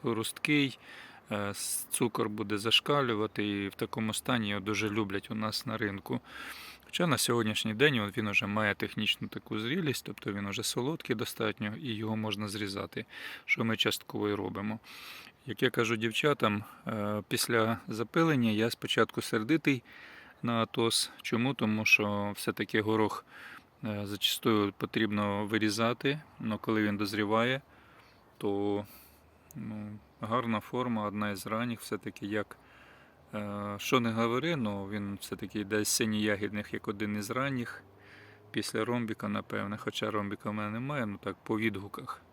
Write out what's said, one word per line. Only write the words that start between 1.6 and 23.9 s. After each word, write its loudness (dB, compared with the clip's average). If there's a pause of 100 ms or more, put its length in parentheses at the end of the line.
цукор 0
буде -2
зашкалювати, 2
і 0
в -6
такому -2
стані 0
його -2
дуже 0
люблять -2
у -4
нас -2
на -4
ринку. -4 (680)
Хоча 0
на 6
сьогоднішній 2
день 6
от -2
він 0
уже 2
має 2
технічну -2
таку -6
зрілість, -2
тобто -6
він -4
уже -4
солодкий -2
достатньо -2
і -4
його -2
можна -2
зрізати, -6 (400)
що 0
ми 2
частково 0
і 2
робимо. -2 (680)
Як 0
я 6
кажу 2
дівчатам, 2 (240)
е, -2
після 4
запилення 2
я 4
спочатку 2
сердитий 2 (600)
на 0 (100)
Атос. 2 (100)
Чому? 2
Тому 0
що 4
все-таки 0
горох, 2 (580)
е, -4